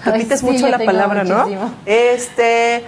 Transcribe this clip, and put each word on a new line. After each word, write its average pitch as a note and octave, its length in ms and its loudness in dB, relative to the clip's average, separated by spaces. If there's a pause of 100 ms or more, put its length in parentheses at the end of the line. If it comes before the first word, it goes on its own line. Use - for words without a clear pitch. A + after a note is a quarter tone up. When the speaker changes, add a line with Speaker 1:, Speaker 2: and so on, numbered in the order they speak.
Speaker 1:
Ay, A3+ 80 0
Speaker 2:
repites A3+ 280 0
Speaker 1:
sí, B3+ 40 -2
Speaker 2:
mucho B3+ 140 2
Speaker 1:
yo C4 100 2
Speaker 2:
la B3 80 2
Speaker 1:
tengo A3 140 0
Speaker 2:
palabra, G3+ 320 0
¿no? F#3 160 0
Speaker 1:
muchísimo. G#3 320 -4 (140)
Speaker 2:
Este, A#3 1040 0